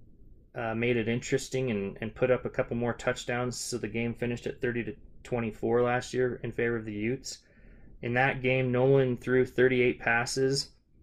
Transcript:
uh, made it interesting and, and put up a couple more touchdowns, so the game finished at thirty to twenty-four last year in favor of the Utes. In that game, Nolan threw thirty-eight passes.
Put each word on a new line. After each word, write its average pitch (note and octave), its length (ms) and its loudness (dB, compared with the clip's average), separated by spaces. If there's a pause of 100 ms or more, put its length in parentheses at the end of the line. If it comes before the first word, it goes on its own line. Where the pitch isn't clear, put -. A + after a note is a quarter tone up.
(540)
uh, A2+ 200 -4
made A#2+ 220 2
it A2+ 120 0
interesting C3 640 -2
and, G2 300 -4
and A2 140 -6
put B2+ 160 2
up A#2+ 140 2
a A2 60 -4
couple - 260 -2
more A#2 180 -2
touchdowns, B2 640 -4
so - 180 -6
the A2+ 120 -6
game A#2 260 -4
finished A#2+ 320 -4
at - 140 -6
thirty A#2+ 240 -2
to G#2 100 -8 (280)
twenty-four A#2 600 0
last B2 320 0
year B2+ 280 0
in A#2 100 -6
favor A#2+ 240 0
of A2 80 -6
the G#2+ 80 -8
Utes. A2+ 460 -4 (640)
In A#2+ 120 -2
that C3 280 2
game, B2+ 300 2
Nolan B2+ 440 4
threw B2+ 280 2
thirty-eight B2+ 560 4
passes. C3 680 0 (320)